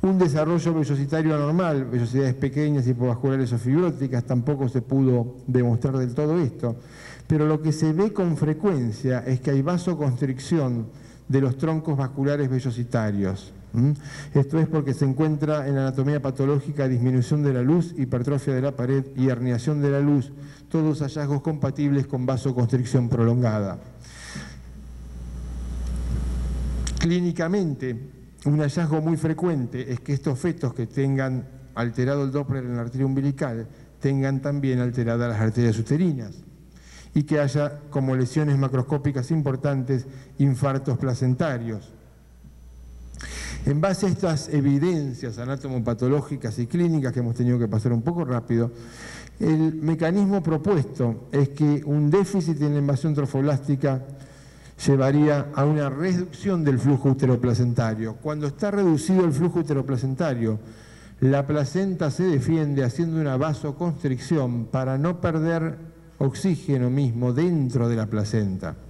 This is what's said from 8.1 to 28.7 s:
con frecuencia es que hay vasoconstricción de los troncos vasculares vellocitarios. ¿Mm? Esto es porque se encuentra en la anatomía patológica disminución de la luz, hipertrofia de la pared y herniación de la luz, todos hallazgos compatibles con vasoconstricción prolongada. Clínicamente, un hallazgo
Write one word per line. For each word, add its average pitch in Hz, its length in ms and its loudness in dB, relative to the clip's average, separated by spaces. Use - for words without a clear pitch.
con 175 240 0
frecuencia 135 840 0
es 127 200 -2
que 143 120 0
hay 135 100 2
vasoconstricción 139 1300 0
de 135 140 2
los 131 160 0
troncos 160 400 -2
vasculares 139 540 -2
vellocitarios. 113 1040 -2
¿Mm? 131 200 2
Esto 143 240 2
es 156 100 2
porque 143 240 0
se 139 140 0
encuentra 151 600 0
en 139 100 0
la 135 100 0
anatomía 135 340 0
patológica 139 680 0
disminución 127 560 2
de 139 120 4
la 123 80 0
luz, 160 340 2
hipertrofia 131 560 -2
de 127 80 0
la 139 120 0
pared 131 340 0
y 131 140 4
herniación 127 500 0
de 143 100 2
la 139 100 2
luz, 143 320 2
todos 156 320 0
hallazgos 143 400 -2
compatibles 143 680 0
con 127 200 -4
vasoconstricción 123 840 2
prolongada. 113 680 2
Clínicamente, 165 1120 0
un 151 160 4
hallazgo 156 400 2